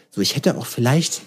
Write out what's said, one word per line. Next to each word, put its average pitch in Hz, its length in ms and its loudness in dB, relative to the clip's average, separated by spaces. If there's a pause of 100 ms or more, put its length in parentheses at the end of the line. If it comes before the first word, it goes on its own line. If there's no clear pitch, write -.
So, 101 120 -4
ich - 140 0
hätte - 220 2
auch 123 80 -8
vielleicht, 135 600 0